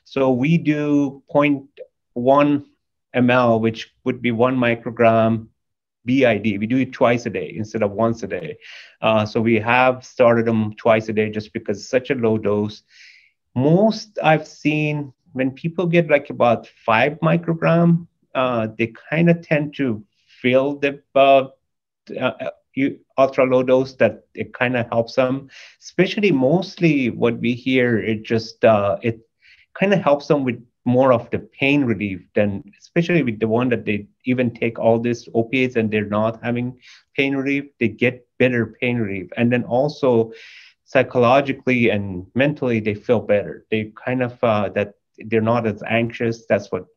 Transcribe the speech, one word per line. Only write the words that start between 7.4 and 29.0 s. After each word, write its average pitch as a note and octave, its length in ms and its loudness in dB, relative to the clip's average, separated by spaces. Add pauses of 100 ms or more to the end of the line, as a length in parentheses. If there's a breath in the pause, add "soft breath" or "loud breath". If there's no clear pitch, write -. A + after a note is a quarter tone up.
instead G#2+ 300 -6
of G2+ 80 -2
once A2+ 320 -2
a G2 40 -8
day. F2 300 -10 (440 loud breath)
Uh, A2 240 0
so A2+ 160 -4
we A2 180 2
have B2 460 0
started A#2 400 2
them A2 300 -2
twice A2 340 0
a A2 40 -4
day G#2+ 160 -2
just G#2+ 220 -8
because G#2+ 280 -8
it's - 100 -16
such B2+ 220 -2
a C3 40 -4
low A2+ 220 0
dose. G#2 460 -4 (720 soft breath)
Most F3+ 680 2
I've D#3 240 2
seen D3+ 640 -4 (260)
when C3 140 -2 (120)
people E3+ 240 -4
get, E3 220 2
like, C#3+ 200 0
about A#2 380 0 (180)
five A#2+ 280 2 (160)
microgram, E3+ 800 2 (280)
uh, B2 320 -2 (100)
they A2+ 160 -2 (160)
kinda E3+ 240 4 (160)
tend D3 260 -2
to A#2 280 -4 (380)
feel B2+ 240 2 (180)
the, C#3 180 -4 (140)
uh, C3+ 320 6 (720)
uh, - 300 -6 (240)
you, C3+ 260 -2 (180)
ultra C3 280 2
low B2+ 180 2
dose, C3 320 2
that A2 300 0 (160)
it G#2 80 -12 (120)
kinda B2 300 -2
helps A2+ 240 -2
them. C3 200 0 (460 loud breath)
Especially, F#3+ 500 0
mostly C#3+ 800 0
what A#2 300 -2
we A#2 140 -2
hear, B2 360 0 (220)
it G#2+ 80 -4 (140)
just, - 320 -4
uh, G2+ 360 4